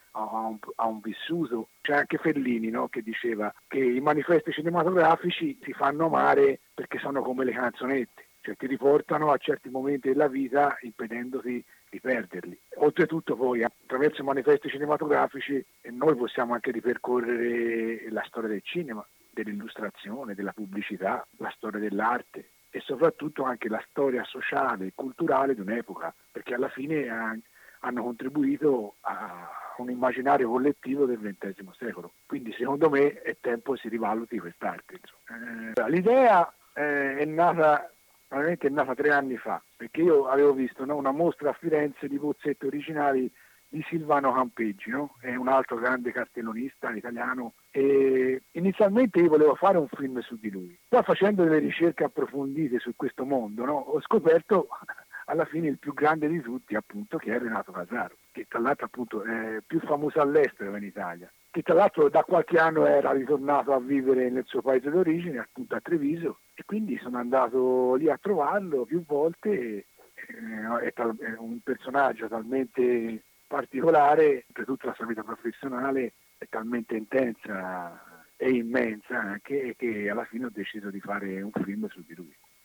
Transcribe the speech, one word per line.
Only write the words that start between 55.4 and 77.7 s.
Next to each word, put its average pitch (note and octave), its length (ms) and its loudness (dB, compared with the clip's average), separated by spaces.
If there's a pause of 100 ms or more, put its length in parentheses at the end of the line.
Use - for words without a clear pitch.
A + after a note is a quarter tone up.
fine D#3+ 240 -2
il C3 100 -2
più D3 120 -10
grande D3+ 360 2
di E3 120 0
tutti, A#2+ 360 -8
appunto, G#2+ 420 -6
che - 160 -4
è A#2+ 60 0
Renato A2 320 -6
Casaro, F#2 460 -8 (140)
che A#2+ 160 -14
tra A#2 120 -6
l'altro B2 260 0
appunto A2 380 -8
è A2+ 420 -4
più D#3+ 140 -2
famoso D3+ 420 0
all'estero C#3+ 480 2
che G2+ 80 -6
in G#2 60 -8
Italia, G2 480 -10 (180)
che E3 140 -4
tra E3+ 100 2
l'altro E3 360 6
da D3+ 140 4
qualche E3+ 360 2
anno D#3+ 260 4
era C#3 260 4
ritornato C#3 640 2
a C3 60 4
vivere B2+ 500 2
nel B2+ 160 -2
suo B2+ 160 -4
paese C3 300 2
d'origine, E3+ 480 2
appunto - 340 -8
a A2+ 80 -4
Treviso, D#3+ 600 -2 (120)
e - 100 -20
quindi G3+ 360 -4
sono B2 180 -8
andato B2+ 800 2
lì D3+ 120 2
a - 140 2
trovarlo E3 640 0
più E3 180 -4
volte. D#3+ 460 0
E, A#2 360 -2 (280)
eh, A2+ 720 -6
è - 80 -4
tal-, A#2 240 -2
è C3+ 220 -8
un A#2 240 -10
personaggio B2 640 -2
talmente A#2 960 -2 (240)
particolare, D3 1000 4
oltretutto B2+ 400 -6
la A#2 80 -6
sua A2+ 100 -10
vita A2+ 160 -6
professionale B2+ 920 -4 (260)
è - 100 -14
talmente A#2 460 -6
intensa G2 1300 -4 (100)